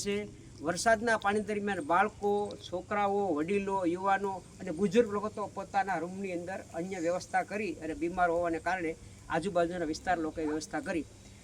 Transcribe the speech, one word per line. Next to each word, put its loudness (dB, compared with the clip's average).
છે. 0
વરસાદના 4
પાણી 0
દરમિયાન -2
બાળકો, 4
છોકરાઓ, 0
વડીલો, 0
યુવાનો 2
અને -4
બુજુર્ગ 4
લોકો -2
તો -6
પોતાના 0
રૂમની -4
અંદર -6
અન્ય -4
વ્યવસ્થા 0
કરી -2
અને -4
બીમાર 2
હોવાને 2
કારણે -2
આજુબાજુના 2
વિસ્તાર 0
લોકોએ -2
વ્યવસ્થા -4
કરી. -2